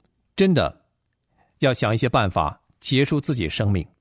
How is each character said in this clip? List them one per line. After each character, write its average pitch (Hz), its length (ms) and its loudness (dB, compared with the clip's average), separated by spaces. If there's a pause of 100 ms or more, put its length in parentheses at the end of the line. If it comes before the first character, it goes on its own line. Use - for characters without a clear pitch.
(340)
真 190 200 2
的 95 300 -2 (760)
要 135 160 2
想 110 180 0
一 113 60 0
些 123 100 0
办 113 220 0
法 78 280 -2 (220)
结 135 240 0
束 147 160 -2
自 147 140 -4
己 92 140 -4
生 104 220 -2
命。 90 160 -2 (140)